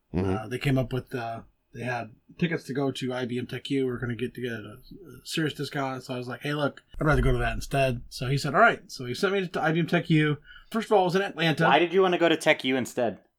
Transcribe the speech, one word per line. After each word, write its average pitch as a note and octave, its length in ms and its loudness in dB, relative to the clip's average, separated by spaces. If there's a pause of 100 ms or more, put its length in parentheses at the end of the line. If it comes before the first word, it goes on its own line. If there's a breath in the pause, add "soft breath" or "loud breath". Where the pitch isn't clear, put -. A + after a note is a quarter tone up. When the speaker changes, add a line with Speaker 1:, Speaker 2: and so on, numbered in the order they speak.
(140)
Speaker 1:
Mm-hmm. F#2 240 0
Speaker 2:
uh, G#2+ 100 -8
they B2 100 -6
came C3 200 2
up C3 160 0
with, B2 200 -6
uh, A#2 280 -8 (320)
they A#2+ 100 -10
had A#2+ 280 -6 (280)
tickets D#3+ 260 -2
to C3 80 -8
go C#3 180 0
to B2+ 220 -6
I B2+ 120 -4
B A#2+ 120 -4
M A#2 100 -6
Tech - 220 -10
U. C3+ 160 0
We B2+ 60 -2
were A#2+ 60 -4
gonna A#2+ 180 -4
get A#2+ 200 -6
to B2 60 -10
get A#2+ 120 -6
a, G#2 240 -12
a - 480 -20
serious D#3 280 -4
discount. C3+ 520 -6
So C3+ 80 -8
I B2 40 -6
was B2 120 -8
like, B2 140 -10
"Hey, D3 100 -4
look, D3 300 -4 (180)
I'd D3 40 0
rather C#3+ 160 4
go C3 120 4
to A#2+ 60 0
that A#2 140 -2
instead." C3 540 -2
So - 200 -8
he C#3 100 2
said, C3+ 180 -2
"All F#3 60 6
right." A3 180 6 (100)
So - 160 -12
he B2 80 -4
sent G3 200 0
me G3 140 -2
to - 140 -6
I D#3+ 120 2
B E3 60 0
M E3 80 2
Tech F3 220 0
U. D3+ 280 4 (340 loud breath)
First A3 140 -2
of A3 80 0
all, G3 80 8
it F#3 40 4
was F3 100 2
in F#3+ 60 2
Atlanta. E3 440 2
Speaker 3:
Why D3 140 8
did E3+ 140 2
you F#3+ 80 6
wanna F3+ 160 4
go E3 120 6
to D#3 80 4
Tech D3+ 260 4
U C3 140 2
instead? A2+ 420 -2 (200)